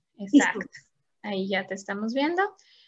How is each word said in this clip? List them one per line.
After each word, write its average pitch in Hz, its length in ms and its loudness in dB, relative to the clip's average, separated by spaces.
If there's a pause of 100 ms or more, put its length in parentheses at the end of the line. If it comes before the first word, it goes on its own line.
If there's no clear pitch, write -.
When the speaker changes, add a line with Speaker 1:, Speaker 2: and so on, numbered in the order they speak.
(180)
Speaker 1:
Listo. 202 200 2
Speaker 2:
Exacto. 196 300 2 (540)
Ahí 196 260 -2
ya 190 200 0
te 196 80 -6
estamos 208 400 -4
viendo. 320 260 2 (460)